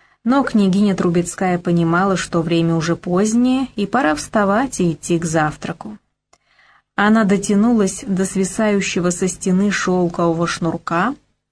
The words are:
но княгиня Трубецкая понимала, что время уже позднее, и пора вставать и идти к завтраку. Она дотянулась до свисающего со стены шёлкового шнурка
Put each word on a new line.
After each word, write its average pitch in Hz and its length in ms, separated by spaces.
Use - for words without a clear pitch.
но 262 180
княгиня 202 520
Трубецкая 180 640
понимала, 175 560
что 170 260
время 165 340
уже 165 200
позднее, 233 800
и 208 100
пора 285 300
вставать 220 640
и 175 140
идти 170 260
к 165 60
завтраку. 160 720
Она 214 300
дотянулась 202 840
до 190 180
свисающего 190 840
со 185 180
стены 190 440
шёлкового 170 760
шнурка 170 680